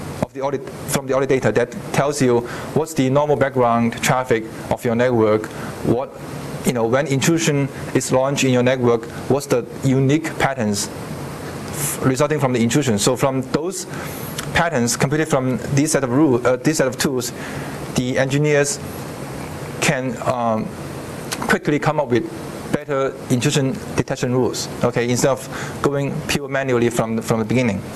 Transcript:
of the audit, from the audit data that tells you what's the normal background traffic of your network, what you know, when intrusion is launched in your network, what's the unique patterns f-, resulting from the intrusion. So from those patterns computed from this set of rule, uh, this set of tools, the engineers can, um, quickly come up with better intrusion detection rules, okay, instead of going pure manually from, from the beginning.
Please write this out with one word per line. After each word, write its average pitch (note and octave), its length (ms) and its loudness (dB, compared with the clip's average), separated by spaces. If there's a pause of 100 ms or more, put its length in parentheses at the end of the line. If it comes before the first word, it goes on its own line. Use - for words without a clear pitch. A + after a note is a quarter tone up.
(220)
of - 120 -6
the C3+ 80 -8
audit, C3+ 280 -2
from - 380 -4
the C3 80 0
audit C3+ 140 2
data B2+ 240 4
that A#2+ 180 2 (220)
tells C#3+ 280 2
you B2 200 6 (340)
what's D#3+ 180 0
the D3+ 160 2
normal C#3+ 280 4
background A#2+ 560 2 (100)
traffic B2+ 400 2 (260)
of A#2+ 140 -2
your A#2 120 0
network, A2 500 4 (400)
what B2 240 0 (600)
you C3+ 40 2
know, A#2 120 2
when C3+ 220 2
intrusion C#3+ 600 2 (280)
is C3+ 160 2
launched C3+ 320 2
in C3 100 4
your B2 80 6
network, B2 420 4 (240)
what's C3+ 200 0
the B2 180 2 (180)
unique C3+ 540 2
patterns A#2 500 0
f-, - 1200 -8
resulting C#3 340 2
from C3 140 2
the A#2+ 80 2
intrusion. A#2 380 2
So B2+ 160 2
from C3 260 2 (160)
those F3 300 -4 (640)
patterns D#3+ 420 2
computed D3+ 320 0
from C3 300 2 (160)
this C#3+ 200 2
set C#3 100 4
of B2 80 0
rule, C3 340 4
uh, B2+ 120 4
this D#3 200 0
set C3+ 100 4
of A#2+ 80 -2
tools, B2+ 380 -2 (640)
the B2+ 240 0
engineers C#3+ 600 2 (1000)
can, C3 400 0
um, A#2 460 0 (800)
quickly D#3 300 2
come D3+ 200 0
up C#3 100 -2
with A#2 200 2 (420)
better C#3 440 -2 (160)
intrusion C#3+ 420 2 (220)
detection C3 360 -2
rules, B2 360 0 (160)
okay, A#2+ 260 0
instead B2 220 2
of - 500 -6
going C#3 320 0 (140)
pure C#3+ 200 -2
manually C3 440 2
from, A2+ 280 0
from A2+ 200 0
the A2 60 0
beginning. A#2 360 0 (140)